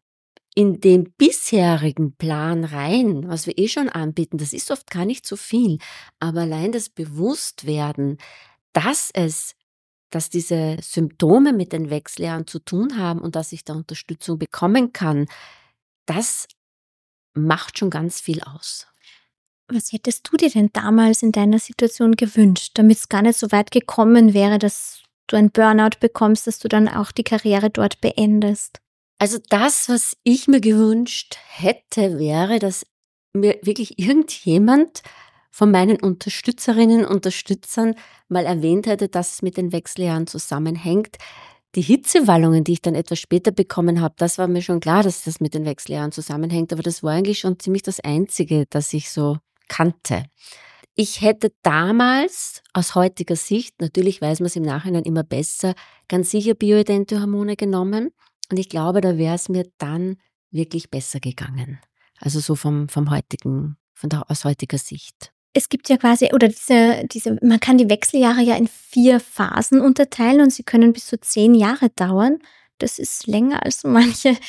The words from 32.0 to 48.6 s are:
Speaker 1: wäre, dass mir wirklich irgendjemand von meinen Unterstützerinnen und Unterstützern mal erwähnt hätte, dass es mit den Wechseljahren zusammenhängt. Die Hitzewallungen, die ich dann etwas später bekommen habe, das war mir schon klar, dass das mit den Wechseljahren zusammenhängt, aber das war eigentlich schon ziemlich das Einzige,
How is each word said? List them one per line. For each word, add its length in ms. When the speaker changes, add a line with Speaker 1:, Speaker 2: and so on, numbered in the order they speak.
Speaker 1:
wäre, 400
dass 280
mir 300
wirklich 360
irgendjemand 1040
von 180
meinen 300
Unterstützerinnen 1040
und 120
Unterstützern 800
mal 180
erwähnt 400
hätte, 220
dass 260
es 80
mit 140
den 160
Wechseljahren 540
zusammenhängt. 920
Die 60
Hitzewallungen, 800
die 80
ich 100
dann 140
etwas 240
später 320
bekommen 480
habe, 160
das 220
war 100
mir 140
schon 180
klar, 240
dass 180
das 160
mit 160
den 120
Wechseljahren 440
zusammenhängt, 640
aber 100
das 220
war 80
eigentlich 260
schon 220
ziemlich 220
das 180
Einzige, 680